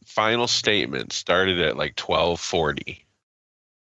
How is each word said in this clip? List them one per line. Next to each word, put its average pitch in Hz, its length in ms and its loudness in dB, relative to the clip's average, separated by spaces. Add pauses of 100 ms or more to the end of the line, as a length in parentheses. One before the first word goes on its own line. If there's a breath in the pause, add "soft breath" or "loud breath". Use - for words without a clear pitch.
final 113 420 2
statement 69 640 0
started 92 480 2
at, 80 160 0
like, 76 200 -4
twelve 85 440 0
forty. - 640 -2 (840)